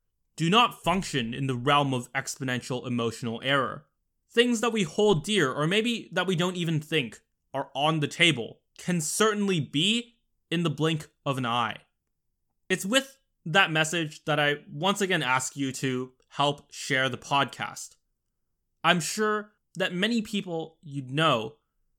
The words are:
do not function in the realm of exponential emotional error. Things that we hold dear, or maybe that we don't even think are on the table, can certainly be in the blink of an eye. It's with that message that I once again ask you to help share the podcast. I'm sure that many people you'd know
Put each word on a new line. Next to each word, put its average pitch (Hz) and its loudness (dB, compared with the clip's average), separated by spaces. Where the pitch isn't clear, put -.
do 165 0
not 226 2
function 147 -2
in 135 -4
the 131 -2
realm 139 2
of 123 -6
exponential 127 -4
emotional 117 -4
error. 127 0
Things 240 4
that 233 0
we 220 0
hold 196 2
dear, 185 2
or 143 -2
maybe 214 0
that 180 0
we 190 0
don't 180 0
even 165 0
think 143 -4
are 135 -6
on 156 2
the 143 0
table, 147 2
can 175 -2
certainly 202 2
be 196 0
in 170 0
the 160 2
blink 156 -2
of 135 -2
an 127 -4
eye. 117 0
It's 185 -2
with 269 0
that 175 4
message 156 0
that 151 2
I 147 2
once 185 0
again 180 0
ask 127 0
you 139 -4
to 127 -4
help 143 -2
share 131 0
the 120 -6
podcast. - -4
I'm 170 4
sure 214 -2
that 180 -2
many 214 2
people 185 -6
you'd 139 -10
know 139 0